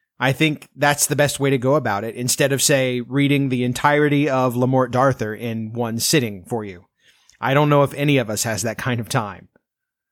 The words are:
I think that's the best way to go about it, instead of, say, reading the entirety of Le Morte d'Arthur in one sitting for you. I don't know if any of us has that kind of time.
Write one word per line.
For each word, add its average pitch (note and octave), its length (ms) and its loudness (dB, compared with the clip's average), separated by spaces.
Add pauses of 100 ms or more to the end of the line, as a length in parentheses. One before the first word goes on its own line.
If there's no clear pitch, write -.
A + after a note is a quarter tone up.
(180)
I B2+ 140 2
think D3+ 420 -2
that's C#3+ 320 0
the D#3+ 80 -4
best C3+ 240 0
way C#3 120 0
to C3+ 80 2
go C3 160 2
about A2 300 -2
it, A2+ 100 -8
instead B2+ 380 0
of, C3 100 0
say, B2+ 400 0
reading C#3 480 0
the B2 140 0
entirety D3 640 2
of B2+ 260 0
Le B2+ 100 2
Morte C3 260 0
d'Arthur B2 420 0
in A2+ 400 -8
one A#2 240 -4
sitting A2+ 480 -2
for A#2 180 -6
you. F#2 220 -16 (520)
I B2+ 140 -2
don't D3 160 4
know C#3+ 140 6
if C3+ 100 0
any C#3+ 240 0
of A2+ 140 0
us G#2+ 140 -4
has G#2+ 180 -4
that A2 160 -4
kind B2 200 -4
of A2 120 -10
time. G2+ 380 -6 (640)